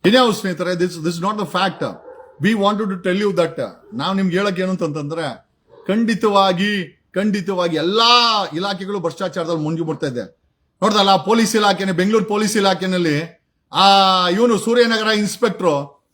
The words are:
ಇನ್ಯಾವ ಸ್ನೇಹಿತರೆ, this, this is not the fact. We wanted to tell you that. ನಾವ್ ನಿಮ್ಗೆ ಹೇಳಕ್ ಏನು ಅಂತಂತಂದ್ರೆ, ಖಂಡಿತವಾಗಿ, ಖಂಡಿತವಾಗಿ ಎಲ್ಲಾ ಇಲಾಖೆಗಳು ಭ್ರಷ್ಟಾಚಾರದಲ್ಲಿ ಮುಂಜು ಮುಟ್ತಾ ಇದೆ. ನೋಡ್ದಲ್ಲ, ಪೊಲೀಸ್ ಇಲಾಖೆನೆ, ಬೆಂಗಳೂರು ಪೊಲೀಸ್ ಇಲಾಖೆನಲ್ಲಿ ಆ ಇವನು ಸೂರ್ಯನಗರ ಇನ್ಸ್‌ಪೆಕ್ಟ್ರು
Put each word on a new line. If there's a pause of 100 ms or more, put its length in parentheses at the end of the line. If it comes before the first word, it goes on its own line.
ಇನ್ಯಾವ
ಸ್ನೇಹಿತರೆ,
this,
this
is
not
the
fact. (580)
We
wanted
to (100)
tell
you
that. (340)
ನಾವ್
ನಿಮ್ಗೆ
ಹೇಳಕ್
ಏನು
ಅಂತಂತಂದ್ರೆ, (500)
ಖಂಡಿತವಾಗಿ, (120)
ಖಂಡಿತವಾಗಿ
ಎಲ್ಲಾ (100)
ಇಲಾಖೆಗಳು
ಭ್ರಷ್ಟಾಚಾರದಲ್ಲಿ
ಮುಂಜು
ಮುಟ್ತಾ
ಇದೆ. (420)
ನೋಡ್ದಲ್ಲ,
ಪೊಲೀಸ್
ಇಲಾಖೆನೆ,
ಬೆಂಗಳೂರು
ಪೊಲೀಸ್
ಇಲಾಖೆನಲ್ಲಿ (280)
ಆ (440)
ಇವನು
ಸೂರ್ಯನಗರ
ಇನ್ಸ್‌ಪೆಕ್ಟ್ರು (140)